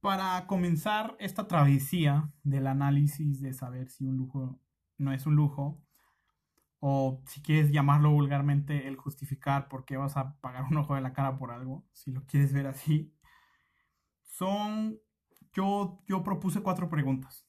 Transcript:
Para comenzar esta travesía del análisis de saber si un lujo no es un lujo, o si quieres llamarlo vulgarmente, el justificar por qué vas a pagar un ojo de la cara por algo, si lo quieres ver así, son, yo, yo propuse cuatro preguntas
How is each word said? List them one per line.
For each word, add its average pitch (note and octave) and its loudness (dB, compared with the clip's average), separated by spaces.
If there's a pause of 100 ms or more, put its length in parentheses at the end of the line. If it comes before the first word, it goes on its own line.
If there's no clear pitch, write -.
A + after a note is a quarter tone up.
Para F#3+ -2
comenzar G3 0
esta G3 -6
travesía C#3+ 2 (100)
del C3+ 0
análisis C#3+ 2
de C3+ -8
saber B2+ -10
si - -10
un C3 -2
lujo C3 -6 (400)
no C#3 -2
es C3+ -6
un D3+ 4
lujo, D3 0 (1000)
o C3+ 0
si - -18
quieres D3+ 4
llamarlo D3 6
vulgarmente, C#3+ 2
el C3+ -10
justificar C#3 -4
por C3+ -12
qué C3+ -6
vas C#3 -4
a C#3 -6
pagar B2+ -8
un D3+ 0
ojo C#3+ 0
de C3+ -2
la C3 -6
cara C3+ -2
por B2 -8
algo, C3 -12
si - -12
lo C3 -10
quieres C#3 4
ver C#3 -2
así, D3+ -2 (1080)
son, G#3+ -4 (540)
yo, G3 -2
yo F#3+ -2
propuse F#3+ -2
cuatro F3+ -2
preguntas C3+ -4